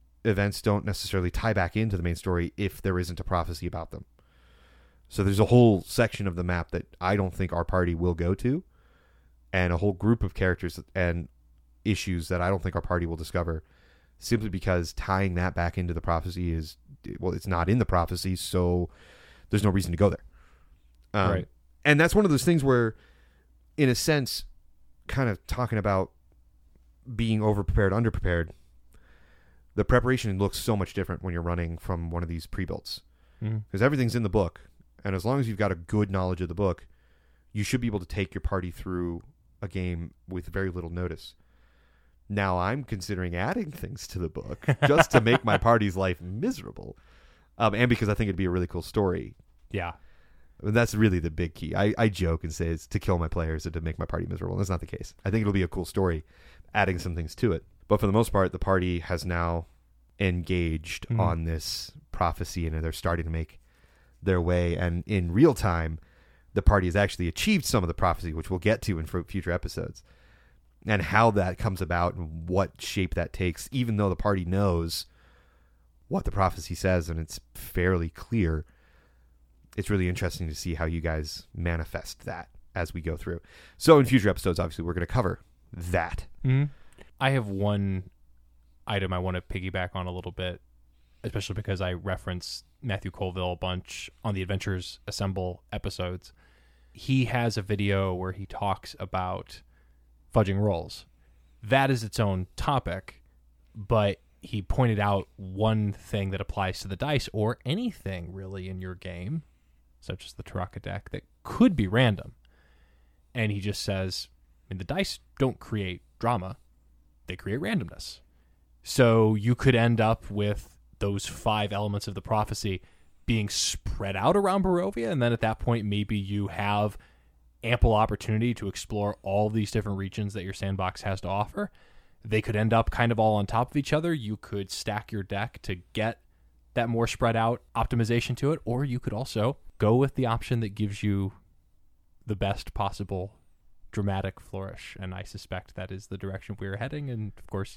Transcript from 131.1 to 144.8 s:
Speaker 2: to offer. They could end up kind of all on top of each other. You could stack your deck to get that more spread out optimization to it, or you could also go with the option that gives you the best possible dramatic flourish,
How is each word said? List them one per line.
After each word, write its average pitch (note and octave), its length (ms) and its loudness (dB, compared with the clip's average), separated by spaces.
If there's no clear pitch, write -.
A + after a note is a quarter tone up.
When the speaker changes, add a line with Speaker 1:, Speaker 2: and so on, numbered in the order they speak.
Speaker 2:
to - 80 -6
offer. G#2 420 -2
They A2 180 0
could G#2+ 140 -2
end A2 160 4
up A2+ 180 4
kind A#2 220 2
of G#2+ 80 0
all A2 160 4
on G2+ 100 2
top A#2+ 240 0
of - 60 -4
each C#3 160 -2
other. D#3+ 200 0
You G#2+ 240 -4
could G2+ 360 -8
stack - 400 -6
your G2+ 100 -4
deck G2+ 400 -6
to F#2+ 140 -6
get A2 280 -2
that A#2+ 140 0
more A#2 180 2
spread A2+ 300 2
out A#2 260 0
optimization A#2 640 0
to C#3+ 140 0
it, - 120 -4
or B2 200 -2
you A#2+ 140 -2
could - 140 -6
also B2 460 -2
go G#2+ 160 6
with C3+ 220 4
the C3 100 0
option A2+ 340 0
that G#2 140 -2
gives G#2 300 -4
you G2 280 0
the G#2+ 100 -4
best - 380 -4
possible G2 600 -4
dramatic G2 500 -2
flourish, - 580 -12